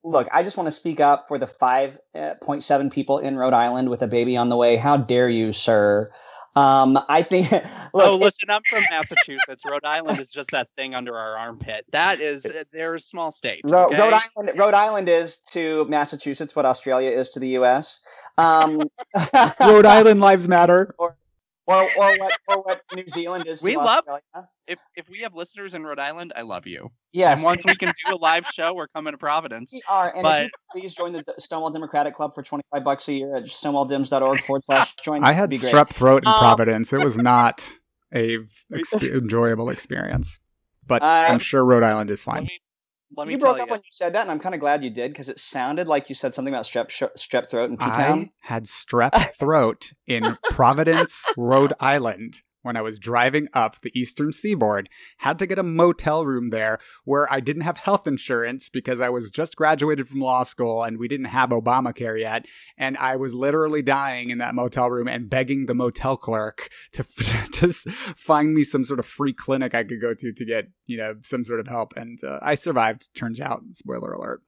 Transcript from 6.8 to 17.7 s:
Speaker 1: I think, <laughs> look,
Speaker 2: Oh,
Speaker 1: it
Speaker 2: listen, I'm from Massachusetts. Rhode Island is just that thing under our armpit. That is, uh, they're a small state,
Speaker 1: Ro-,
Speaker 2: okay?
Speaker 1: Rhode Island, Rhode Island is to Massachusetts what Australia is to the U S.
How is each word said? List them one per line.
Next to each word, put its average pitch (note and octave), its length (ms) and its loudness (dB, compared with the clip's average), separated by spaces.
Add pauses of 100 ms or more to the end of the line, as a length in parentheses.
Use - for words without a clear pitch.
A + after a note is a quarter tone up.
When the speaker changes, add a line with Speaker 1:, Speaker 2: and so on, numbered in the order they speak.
Speaker 1:
I D#3 120 4
think, F3+ 300 0
<laughs> - 0 -
look, F3+ 120 2 (300)
Speaker 2:
Oh, G3 220 6
Speaker 1:
it F#3 60 -2
Speaker 2:
listen, G3+ 280 2
I'm G#3 200 0
from A3 200 0
Massachusetts. - 800 -4
Rhode C#4+ 140 -6
Island D#3+ 360 -4
is C3 100 -14
just C#3 220 -12
that B2+ 260 -4
thing C3+ 180 -10
under B2 220 -8
our A2 200 -8
armpit. A2+ 540 -10
That E3 300 0
is, D3 240 -6
uh, D3+ 260 -10
they're E3 220 -8
a E3 60 -10
small E3 340 -10
state, G#2 320 -8
Speaker 1:
Ro-, F3 220 6
Speaker 2:
okay? C#3+ 120 2
Speaker 1:
Rhode A3 140 6
Island, G#3+ 440 -2
Rhode G3+ 160 4
Island G3+ 360 2
is E3+ 300 0 (120)
to D#3+ 380 -2
Massachusetts D3 680 -4
what D3 100 2
Australia C3 440 0
is B2+ 220 -2
to B2+ 100 -10
the C3 80 -4
U B2+ 160 2
S. C3 340 2 (380)